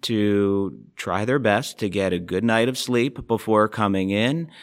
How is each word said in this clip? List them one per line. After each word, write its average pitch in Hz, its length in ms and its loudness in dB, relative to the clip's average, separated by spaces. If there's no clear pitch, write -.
to 101 760 0
try 98 300 -4
their 131 140 0
best 110 400 0
to 107 100 -2
get 95 240 0
a 90 60 -2
good 90 260 -2
night 117 240 2
of 127 80 -6
sleep 123 500 -2
before 107 400 2
coming 98 420 0
in, 135 400 0